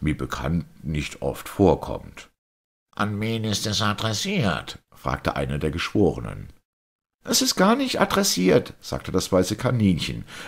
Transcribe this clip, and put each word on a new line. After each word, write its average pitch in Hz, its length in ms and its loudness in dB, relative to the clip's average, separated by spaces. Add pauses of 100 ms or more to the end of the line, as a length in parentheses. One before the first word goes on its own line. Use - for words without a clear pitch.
mir 76 160 0
bekannt, 71 500 -2 (180)
nicht 73 380 -6
oft - 260 -4
vorkommt." - 800 0 (680)
"An 104 240 -2
wen 110 240 -2
ist 107 240 -2
es 104 120 -2
adressiert?", 104 1000 -2 (120)
fragte - 440 -4
einer 69 220 -2
der 78 120 0
Geschworenen. 62 800 0 (680)
"Es - 180 0
ist 262 140 0
gar 202 220 4
nicht 269 240 -2
adressiert", 185 800 2
sagte - 320 -6
das 92 180 0
weiße 92 240 4
Kaninchen. 98 720 2 (240)